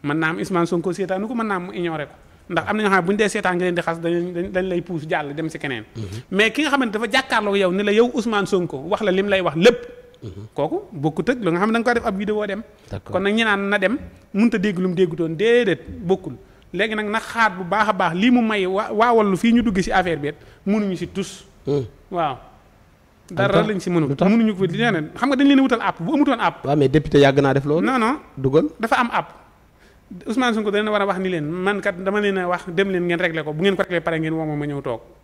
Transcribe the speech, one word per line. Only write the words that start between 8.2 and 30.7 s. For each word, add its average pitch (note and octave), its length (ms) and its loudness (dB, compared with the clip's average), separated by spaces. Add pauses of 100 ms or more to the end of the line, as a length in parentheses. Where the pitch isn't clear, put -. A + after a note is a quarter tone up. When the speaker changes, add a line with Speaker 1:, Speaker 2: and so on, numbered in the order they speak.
Speaker 1:
Sonko F3 300 -2 (100)
wax G3+ 140 -2
la G3+ 100 0
lim F#3+ 160 2
lay F#3+ 140 2
wax D#3+ 160 -2
lépp. G#3+ 280 4 (380)
Speaker 2:
Mhm. G2+ 320 -14
Speaker 1:
Kooku E3 260 -2 (100)
bokkut D#3 380 -2
ak B3+ 120 0
lu F3 100 0
nga E3+ 80 -2
xam G#3 100 0
ne A3 40 0
da A#3 60 2
nga A#3 140 0
ko A#3 60 0
def A3+ 60 -8
ab G#3 120 -4
vidéo G#3 300 -4
dem. G3+ 160 -8 (260)
Speaker 2:
D'accord. - 240 -12
Speaker 1:
Kon - 100 0
nag G3+ 100 0
ñi A3+ 100 2
naan G3 260 0
na G3+ 80 0
dem, G3 200 0 (360)
mënut A3 200 2
a A3+ 40 0
dégg F#3+ 220 0
lu F#3 100 0
mu F3 60 -4
déggutoon, E3+ 400 0
déedéet, A3 540 2
bokkul. F#3 440 -4 (400)
Léegi G#3+ 220 -2
nag G#3+ 140 -4
na G#3+ 100 -2
xaar A3 380 0
bu F#3+ 60 -8
baax G3+ 260 0
a G#3+ 40 2
baax F#3 220 0
lii G#3 160 4
mu B3 100 4
may G#3+ 240 0
waa, F#3+ 280 -2
waa A3+ 200 4
Wallu G#3 240 4
fii A3+ 160 2
ñu A#3+ 100 4
dugg G3+ 180 0
si F#3+ 100 -2
affaire F3+ 280 2
bi C#3+ 100 -4
it, D#3 60 -10 (300)
mënuñu G3+ 320 0
si E3+ 100 -6
tus. - 360 -8 (220)
Speaker 2:
Hmm. C#3+ 200 -2 (260)
Speaker 1:
Waaw. D#3 260 -2 (920)
Speaker 2:
Lu F#3 60 -12
Speaker 1:
Dara G3 180 2
Speaker 2:
tax? G3 140 4
Speaker 1:
lañ G#3 120 -2
si F3 100 -4
mënul. D#3+ 200 2
Speaker 2:
Lu C#3 60 0
tax? F3+ 160 4
Speaker 1:
Mënuñu A3 240 4
ko F#3 100 -2
li F3+ 120 -2
leneen. F#3+ 380 0
Xam C4 140 0
nga C#4 60 4
dañ C#4 120 4
leen C#4 120 8
a - 20 6
wutal B3 200 2
app, F#3 200 -2
bu F#3+ 120 -2
amutoon C#4+ 260 2
app. - 260 -2
Speaker 2:
Waaw, C#3 120 2
mais C#3 120 4
député D3 300 4
yàgg C#3 220 6
naa C#3 120 4
def C3+ 120 0
loolu. D#3 200 0
Speaker 1:
Non, B3+ 140 2
non. A#3+ 200 0 (180)
Speaker 2:
Dugal. C3+ 300 2 (120)
Speaker 1:
Dafa A3+ 200 0
am A#3+ 120 0
app. F3 220 -4 (920)
Ousmane A#3+ 300 0
Sonko G#3+ 160 -2